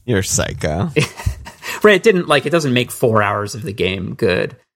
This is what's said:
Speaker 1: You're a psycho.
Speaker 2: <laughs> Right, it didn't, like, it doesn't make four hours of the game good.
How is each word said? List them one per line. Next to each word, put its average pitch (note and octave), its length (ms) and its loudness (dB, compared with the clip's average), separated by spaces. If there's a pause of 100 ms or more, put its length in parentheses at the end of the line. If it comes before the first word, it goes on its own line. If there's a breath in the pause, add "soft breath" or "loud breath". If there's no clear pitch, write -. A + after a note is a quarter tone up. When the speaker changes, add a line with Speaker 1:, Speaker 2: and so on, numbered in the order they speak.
Speaker 1:
You're A2+ 140 0
a G2 60 -2
psycho. - 680 -4
Speaker 2:
<laughs> - 60 2 (840 loud breath)
Right, G#3+ 100 8
it F3+ 80 2
didn't, F#3 240 4
like, D3 180 2
it C#3+ 60 -4
doesn't D3 220 2
make B2 180 0
four A2 320 2
hours G#2 320 -2
of G#2+ 80 -12
the G2 120 -8
game F#2+ 400 -2
good. F#2+ 420 -2 (200)